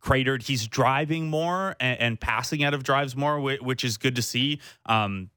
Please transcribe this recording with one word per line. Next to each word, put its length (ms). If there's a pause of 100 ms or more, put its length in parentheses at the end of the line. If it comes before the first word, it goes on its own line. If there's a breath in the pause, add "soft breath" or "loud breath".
cratered. 420
He's 240
driving 640
more 500
and, 220
and 180
passing 460
out 80
of 100
drives 320
more, 240
whi-, 220
which 240
is 120
good 200
to 40
see. 380 (280 loud breath)
Um, 500